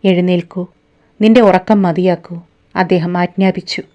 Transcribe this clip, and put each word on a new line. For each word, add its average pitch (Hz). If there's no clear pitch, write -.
"എഴുന്നേൽക്കൂ, 180
നിന്റെ 226
ഉറക്കം 185
മതിയാക്കൂ," 175
അദ്ദേഹം 180
ആജ്ഞാപിച്ചു. 185